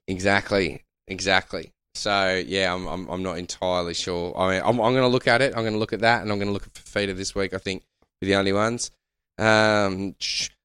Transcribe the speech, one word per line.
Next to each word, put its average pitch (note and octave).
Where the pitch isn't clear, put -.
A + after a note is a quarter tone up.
Exactly, G2
exactly. F#2
So, F#2+
yeah, F#2+
I'm, F#2
I'm, F2
I'm F2+
not F2
entirely F2+
sure. F2
I F#2+
mean, F#2
I'm, A#2
I'm A#2+
gonna C3
look B2
at A#2+
it. C3
I'm A2+
gonna A2
look A2
at G2+
that, A2+
and G#2+
I'm G2+
gonna G2+
look G2+
at -
Fifita G2+
this F#2+
week, G2
I F#2+
think, F#2
for F#2+
the G2
only G2
ones. A2
Um, G#2
sh-, -